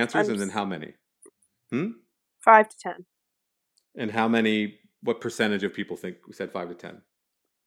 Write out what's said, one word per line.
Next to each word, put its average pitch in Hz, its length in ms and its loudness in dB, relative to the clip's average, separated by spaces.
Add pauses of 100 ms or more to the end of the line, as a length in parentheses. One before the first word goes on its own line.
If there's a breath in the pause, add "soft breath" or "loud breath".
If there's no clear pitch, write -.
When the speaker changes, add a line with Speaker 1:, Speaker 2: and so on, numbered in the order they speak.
Speaker 1:
it's, 117 140 -2
Speaker 2:
answers 104 120 2
Speaker 1:
I'm 117 60 -2
Speaker 2:
and 101 80 -4
then 98 80 -4
Speaker 1:
s- 98 60 -10
Speaker 2:
how 101 100 -2
many? 90 280 -8 (760)
Hmm? 156 180 -4 (560)
Speaker 1:
Five 220 260 8
to - 100 -20
ten. 180 260 -12 (880)
Speaker 2:
And 113 140 -6
how 113 180 2
many? 110 520 2 (240)
What 117 180 -2
percentage 107 420 0
of 95 120 -2
people 90 220 -8
think 90 200 -12 (140)
said 92 200 -8
five 87 180 -8
to 87 60 -12
ten? 82 280 -18 (640)